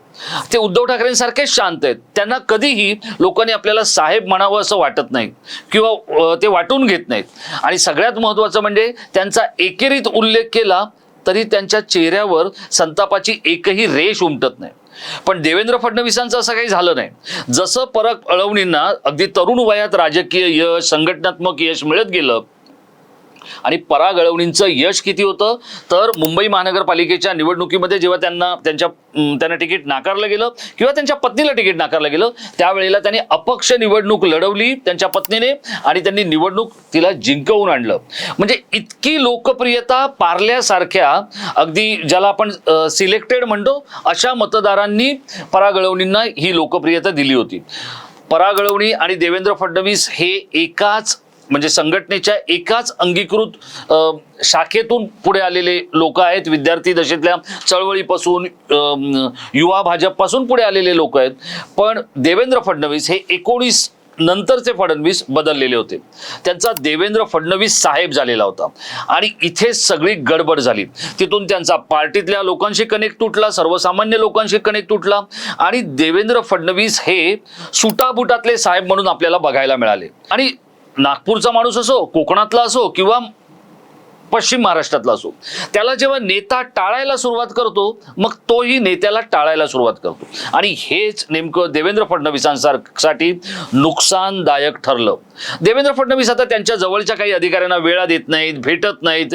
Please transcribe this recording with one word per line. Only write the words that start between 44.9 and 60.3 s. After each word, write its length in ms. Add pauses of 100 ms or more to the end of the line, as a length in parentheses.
पराग 200
अळवणींना 500
ही 320
लोकप्रियता 560
दिली 240
होती. 280 (680)
पराग 240
अळवणी 380
आणि 220
देवेंद्र 400
फडणवीस 580
हे 420
एकाच, 640 (320)
म्हणजे 180
संघटनेच्या 640 (140)
एकाच 500
अंगीकृत, 480 (440)
अ, 200 (340)
शाखेतून 600
पुढे 360
आलेले 400 (140)
लोक 260
आहेत. 280
विद्यार्थी 440
दशेतल्या 440 (300)
चळवळीपासून, 800 (260)
अ, 240 (600)
युवा 280
भाजपपासून 640